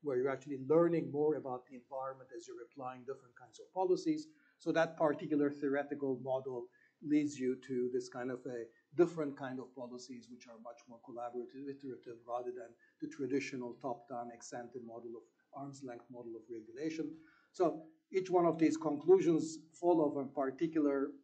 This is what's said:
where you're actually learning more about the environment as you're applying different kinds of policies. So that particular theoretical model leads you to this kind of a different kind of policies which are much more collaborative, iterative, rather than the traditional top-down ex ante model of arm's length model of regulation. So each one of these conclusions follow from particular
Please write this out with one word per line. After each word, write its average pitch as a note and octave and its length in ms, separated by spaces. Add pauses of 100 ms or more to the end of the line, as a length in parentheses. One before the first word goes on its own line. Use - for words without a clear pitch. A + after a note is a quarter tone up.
where C#3+ 140
you're C3 140
actually C3+ 280 (100)
learning D#3+ 440
more D3+ 240
about B2+ 300
the C3+ 100
environment C3 600
as A#2 100
you're A#2+ 140 (100)
applying B2+ 320
different B2+ 380
kinds - 200
of - 120
policies. F3 540 (320)
So E3 140
that E3 240
particular D3 540
theoretical C#3 720
model C3 460 (380)
leads D3 320
you B2+ 180 (100)
to B2 260
this B2 160
kind B2+ 220
of B2 160
a A#2+ 180 (320)
different D#3+ 400
kind C3 220
of A#2 160
policies A#2+ 560
which B2 180
are A2+ 160
much A#2+ 240
more A#2 180
collaborative, A#2+ 600
iterative, C3 480 (100)
rather A#2+ 240
than A#2 240 (280)
the D#3 60
traditional C3 760
top-down A#2+ 500
ex A2+ 220
ante A#2+ 320
model A2+ 300
of A2 60 (320)
arm's C#3 300
length A#2+ 260
model A#2+ 260
of G#2+ 140
regulation. C#3 640 (380)
So - 340 (240)
each F#3 200
one F3 160
of E3 120
these D3+ 200
conclusions D#3+ 800 (160)
follow E3 360
from C#3 200
particular C#3+ 840 (120)